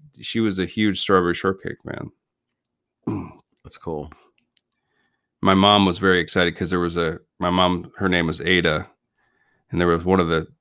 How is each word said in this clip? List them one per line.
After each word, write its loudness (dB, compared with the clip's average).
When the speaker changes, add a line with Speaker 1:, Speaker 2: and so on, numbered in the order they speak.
Speaker 1:
she -6
was -2
a -2
huge -2
strawberry 2
shortcake -6
fan. -12
<clears throat> -8
Speaker 2:
That's -18
cool. -10
Speaker 1:
My 4
mom 6
was 0
very 2
excited 0
'cause -6
there 0
was -2
a, -2
my -2
mom, 0
her -2
name 2
was -4
Ada, 0
and -2
there 2
was 0
one 2
of 0
the -2